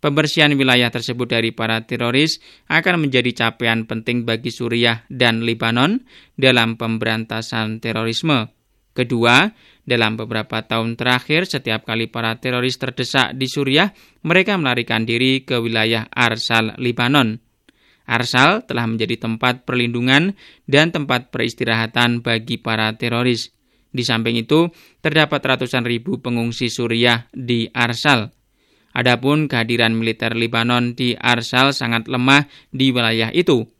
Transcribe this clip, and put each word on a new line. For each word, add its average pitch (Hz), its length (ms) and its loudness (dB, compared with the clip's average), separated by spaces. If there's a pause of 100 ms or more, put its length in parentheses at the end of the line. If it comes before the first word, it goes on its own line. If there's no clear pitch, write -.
Pembersihan 147 560 2
wilayah 123 320 4
tersebut 120 400 -4
dari 113 240 0
para 113 320 -4
teroris 123 560 0 (240)
akan 165 400 2
menjadi 127 240 2 (160)
capaian 113 400 0
penting 117 400 -4
bagi 117 240 -2
Suriah 117 560 -2
dan 117 400 0
Lebanon 117 560 0 (320)
dalam 117 480 2
pemberantasan 113 960 -4
terorisme. 113 720 -2 (480)
Kedua, 123 560 2 (320)
dalam 113 320 0
beberapa 110 480 -6
tahun 113 320 -4
terakhir, 127 480 0
setiap 113 400 -4
kali 113 240 -4
para 113 320 -4
teroris 123 400 -2
terdesak 127 560 -2
di 131 80 -2
Suriah, 143 480 0 (320)
mereka 185 320 2
melarikan 120 480 0
diri 131 400 0
ke 123 160 -2
wilayah 113 480 -2
Arsal, 113 720 0
Lebanon. 123 640 0 (640)
Arsal 131 560 2
telah 117 240 -4
menjadi 113 320 -2
tempat 120 480 -2
perlindungan 123 640 0 (320)
dan 156 320 2
tempat 131 320 -2
peristirahatan 117 960 -2
bagi 117 320 -2
para 110 400 -2
teroris. 120 560 -2 (400)
Di 123 80 -6
samping 117 400 0
itu, 156 320 2 (320)
terdapat 151 400 0
ratusan 127 400 -2
ribu 120 400 -4
pengungsi 117 480 -4
Suriah 117 640 0
di 120 320 -2
Arsal. 120 640 0 (640)
Adapun 127 560 2
kehadiran 117 400 0
militer 113 480 -2
Lebanon 120 560 0
di 123 240 -2
Arsal 123 560 2
sangat 117 320 -4
lemah 135 400 2 (240)
di 131 240 2
wilayah 113 400 2
itu. 151 320 2 (120)